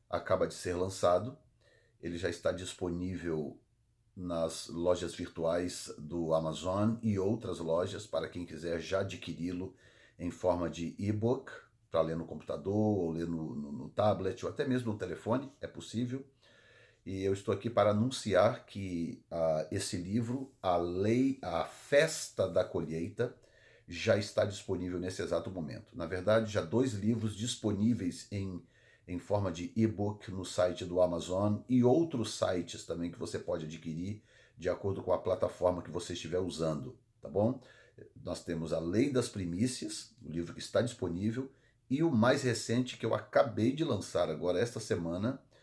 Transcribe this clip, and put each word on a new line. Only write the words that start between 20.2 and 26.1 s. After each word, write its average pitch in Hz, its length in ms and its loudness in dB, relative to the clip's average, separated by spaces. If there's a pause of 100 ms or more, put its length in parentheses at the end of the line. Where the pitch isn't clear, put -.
A 92 140 2
Lei, 107 680 2
A 85 220 -2
Festa - 840 2
da 90 180 4
Colheita, 82 680 -2 (540)
já 101 300 2
está 104 260 0
disponível 90 560 -2
nesse 90 220 -4
exato 85 280 -2
momento. 78 460 -8
Na 85 100 -6
verdade, 101 460 2